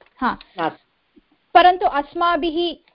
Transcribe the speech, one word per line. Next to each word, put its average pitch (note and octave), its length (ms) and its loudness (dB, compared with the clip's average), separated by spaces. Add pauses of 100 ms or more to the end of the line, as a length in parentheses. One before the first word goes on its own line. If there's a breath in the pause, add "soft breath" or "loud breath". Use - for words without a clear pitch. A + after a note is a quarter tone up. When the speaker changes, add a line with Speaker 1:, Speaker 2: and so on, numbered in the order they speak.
(160)
Speaker 1:
हा। A3 220 -6 (200)
Speaker 2:
नास्ति। - 640 -10 (320)
Speaker 1:
परन्तु F4+ 320 4
अस्माभिः E4 920 -4 (180)